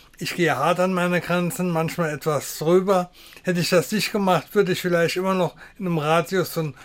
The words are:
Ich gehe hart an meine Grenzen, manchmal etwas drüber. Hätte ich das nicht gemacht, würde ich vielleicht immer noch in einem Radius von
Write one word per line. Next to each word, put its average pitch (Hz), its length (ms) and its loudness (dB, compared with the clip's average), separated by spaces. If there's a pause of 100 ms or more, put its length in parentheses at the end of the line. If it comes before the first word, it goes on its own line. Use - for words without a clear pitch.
(200)
Ich - 160 -8
gehe 156 200 2
hart 165 240 2
an 185 140 2
meine 180 280 0
Grenzen, 175 500 -2
manchmal 160 400 -2
etwas 147 480 -4
drüber. 180 500 2 (320)
Hätte 180 180 -2
ich 165 100 -2
das 170 220 2
nicht 208 200 -2
gemacht, 185 420 0
würde 196 180 2
ich - 100 -2
vielleicht 170 360 0
immer 190 160 0
noch 180 220 0 (240)
in 185 80 -6
einem 170 100 0
Radius 165 560 0
von 156 320 -4